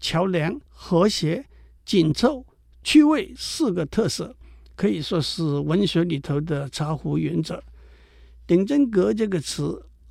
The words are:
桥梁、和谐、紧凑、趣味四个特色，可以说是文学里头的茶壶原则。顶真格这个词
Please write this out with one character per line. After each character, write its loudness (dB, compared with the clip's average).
桥 -2
梁、 -2
和 2
谐、 -4
紧 4
凑、 0
趣 8
味 2
四 -2
个 -2
特 0
色， -8
可 0
以 -2
说 -2
是 -4
文 0
学 0
里 -2
头 -4
的 -4
茶 -6
壶 -4
原 -2
则。 -8
顶 2
真 2
格 2
这 -2
个 -2
词 -6